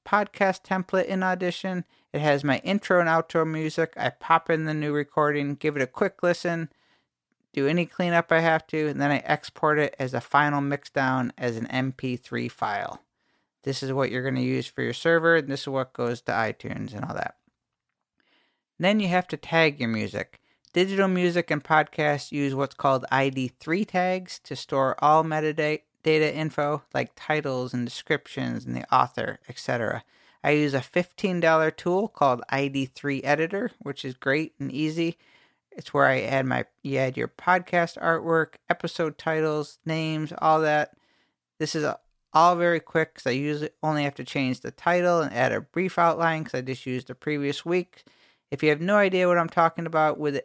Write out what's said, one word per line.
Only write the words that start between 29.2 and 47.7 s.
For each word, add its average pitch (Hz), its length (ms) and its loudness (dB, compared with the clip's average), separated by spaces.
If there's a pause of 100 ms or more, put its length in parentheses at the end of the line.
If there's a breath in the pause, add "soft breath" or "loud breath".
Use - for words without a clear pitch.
et - 80 -16
cetera. 117 460 -4 (400 soft breath)
I 147 80 2
use 151 240 2
a 127 60 -2
fifteen 180 580 -4
dollar 160 320 4
tool 185 360 -2
called 127 420 0
I 139 180 0
D 135 180 -2
three 135 380 -6
Editor, 165 560 0
which - 260 -10
is 131 80 -8
great 143 460 -2
and 135 120 -6
easy. 156 460 -2 (540 soft breath)
It's - 220 -14
where 139 140 6
I 131 140 2
add 131 260 0
my, 123 180 0 (160)
you 135 160 -4
add 131 200 -2
your 120 100 -2
podcast 180 760 0
artwork, 165 540 0 (120)
episode 165 520 -2
titles, 156 680 -2
names, 160 540 -4
all 160 220 4
that. 151 320 0 (640)
This 156 160 -4
is 151 80 -2
a, 143 160 -2 (340)
all 170 220 8
very 170 240 2
quick 156 340 -2
'cause - 140 -8
I 123 40 2
usually 147 380 -2 (140)
only 151 200 0
have 143 120 -4
to 135 80 -12
change 127 380 -2
the 117 100 -10
title 175 500 2
and 151 100 -4
add 123 200 2
a 104 100 -2
brief 180 380 -4
outline 165 440 2
'cause - 120 -8
I 131 60 -4
just 131 260 -8
used 127 200 -6
the 131 80 -12
previous 143 480 -4
week. 175 420 -4 (440 soft breath)